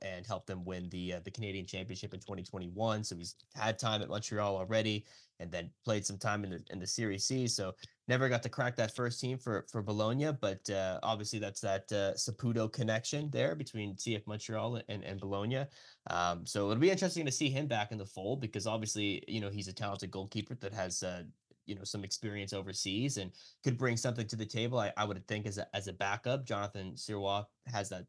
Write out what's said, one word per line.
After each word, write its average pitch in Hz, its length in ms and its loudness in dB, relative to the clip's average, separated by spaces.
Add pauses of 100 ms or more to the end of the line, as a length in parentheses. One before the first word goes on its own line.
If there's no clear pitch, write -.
and 92 240 -6
helped 95 180 -4
them 92 180 -4
win 90 260 -4
the, 90 240 -2
uh, 87 120 -2
the 95 60 -8
Canadian 98 340 -4
Championship 92 480 -6
in 98 60 -8
twenty 95 240 -6
twenty-one. 101 600 0
So 92 120 -4
he's 85 180 -8 (220)
had 110 240 0
time 107 240 2
at - 60 -4
Montreal 104 460 0
already 107 480 2 (360)
and 87 120 -8
then 85 200 -4 (120)
played 104 220 2
some 95 140 -4
time 104 240 2
in 95 80 -4
the, 85 180 -6
in 95 80 -6
the 90 80 -6
Serie 104 320 0
C. 127 300 2
So 95 260 0 (340)
never 127 220 6
got 120 140 4
to 120 60 -2
crack 123 260 0
that 110 180 2
first 120 260 0
team 127 200 -2
for, 107 320 0
for 113 100 -2
Bologna, 110 580 4
but, 98 300 0
uh, 95 320 0
obviously 107 380 0
that's 101 220 -4
that, 98 300 0
uh, 98 220 4
Saputo 113 580 2
connection 127 600 0
there 135 240 2
between 107 420 -4
C 113 180 0
F 101 120 -4
Montreal 110 520 -2 (100)
and, 104 140 -4
and 95 160 -6
Bologna. 104 460 0 (460)
Um, 87 340 2
so 101 240 2
it'll 117 120 4
be 185 100 10
interesting 180 340 2
to 131 60 2
see 143 180 4
him 135 160 2
back 113 260 2
in 110 60 -2
the 98 80 -4
fold 101 360 -2
because 107 260 -2
obviously, 107 600 2
you 107 140 0
know, 101 80 0
he's 98 200 -4
a 92 40 -8
talented 101 380 -4
goalkeeper 98 440 -4
that 98 180 -6
has, 92 280 -2
uh, 90 220 -4 (420)
you 104 100 -6
know, 95 100 -10
some 101 180 -4
experience 101 480 -4
overseas 98 640 0
and 92 140 -4 (320)
could 127 140 2
bring 123 180 4
something 117 320 0
to 117 80 -4
the 107 100 -2
table. 120 340 0
I, 101 180 2
I 104 80 4
would 95 220 -2
think 107 180 0
as 101 120 -2
a, - 160 -4
as 98 140 -2
a 92 60 -4
backup, 107 500 0
Jonathan 101 520 -2
Sirois 101 500 0 (220)
has 104 220 0
that, 90 200 -8